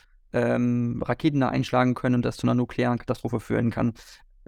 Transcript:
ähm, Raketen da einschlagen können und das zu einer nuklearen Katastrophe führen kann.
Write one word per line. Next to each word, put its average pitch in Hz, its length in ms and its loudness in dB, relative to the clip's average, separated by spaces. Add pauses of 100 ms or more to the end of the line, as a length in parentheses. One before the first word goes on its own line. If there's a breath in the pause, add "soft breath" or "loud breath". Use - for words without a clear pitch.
(320 soft breath)
ähm, 120 720 0
Raketen 143 360 0
da 127 100 2
einschlagen 127 420 2
können 127 220 0
und 120 100 2
das 120 140 -2
zu - 80 -2
einer 123 80 4
nuklearen 123 440 0
Katastrophe - 420 -4
führen 113 300 0
kann. 120 220 -2 (560 loud breath)